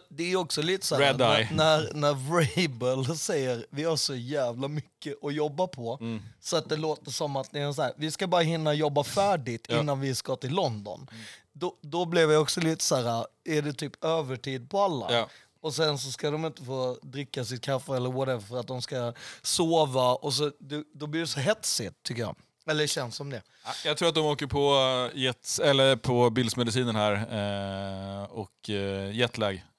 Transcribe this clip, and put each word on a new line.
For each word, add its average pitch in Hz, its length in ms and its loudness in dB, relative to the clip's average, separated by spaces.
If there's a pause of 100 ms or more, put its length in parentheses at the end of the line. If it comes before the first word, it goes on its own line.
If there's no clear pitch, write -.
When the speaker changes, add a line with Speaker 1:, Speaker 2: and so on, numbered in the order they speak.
Speaker 1:
det 170 220 -4
är 180 40 2
också 175 260 0
lite 185 240 0
så 156 100 0
här 147 60 4
Speaker 2:
Red 135 160 4
Speaker 1:
när, 117 220 6
Speaker 2:
eye. 113 120 2
Speaker 1:
när, 156 420 4
när 147 200 2
Vrabel 135 1040 0
säger, 131 520 -2
"Vi 147 140 -6
har 160 120 0
så 139 200 -2
jävla 127 520 -2
mycket 143 560 -8
att 143 100 -4
jobba 151 340 0
på", 131 340 -8
Speaker 2:
Mm. 113 200 -6 (180)
Speaker 1:
så - 180 -2
att 151 120 -4
det 151 80 -2
låter 151 340 -4
som 143 240 -4
att 135 160 -6
det 147 80 -6
är 143 140 -2
så 147 80 -2
här, 131 160 0
"Vi 151 140 -4
ska 190 160 -4
bara 175 140 4
hinna 160 320 2
jobba 147 300 2
färdigt 151 680 0
Speaker 2:
Ja. 117 100 2
Speaker 1:
innan 139 200 0
vi 135 160 -2
ska 131 200 -4
till 127 180 -6
London." 110 580 -2
Speaker 2:
Mm. 113 120 -16 (300)
Speaker 1:
Då, 170 280 -6
då 165 240 -2
blev 165 260 6
jag 151 100 8
också 156 200 0
lite 160 220 2
så 160 120 2
här, 117 300 0 (200)
är 156 160 0
det 147 120 -4
typ - 320 -8
övertid 135 640 -4
på 202 120 0
alla? 151 320 0
Speaker 2:
Ja. 117 160 2 (320)
Speaker 1:
Och 156 120 -6
sen 147 260 2
så 131 120 -8
ska 147 200 -4
de 156 140 -2
inte 156 180 -10
få 127 380 -4
dricka 135 440 -8
sitt 120 160 -8
kaffe 135 340 -2
eller 127 160 0
whatever 131 280 -2
för 107 200 -8
att 120 80 -6
de 127 140 -8
ska 120 320 -4 (280)
sova. 143 720 4
Och 135 200 -2
så, 147 260 0
det, 147 240 -8 (100)
då 147 140 -10
blir 160 140 -2
det 165 60 -4
så - 120 -4
hetsigt, 139 640 -2
tycker 117 180 -6
jag. 104 140 -6 (320)
Eller 156 160 0
det 147 40 0
känns 127 280 -4
som 143 140 -12
det. 123 120 -10 (240)
Speaker 2:
Ja, 131 60 -8 (140)
jag 151 120 0
tror 170 120 2
att 156 60 2
de 156 100 4
åker 147 220 0
på, 143 260 2 (400)
eh, 139 60 -12
jets-, - 400 -2
eller 135 360 6
på 123 340 4
Bills-medicinen 120 680 2
här, 107 180 4
eh, 98 1120 -4
och, - 460 -12
eh, 98 460 -2
jetlag, 107 500 0 (140)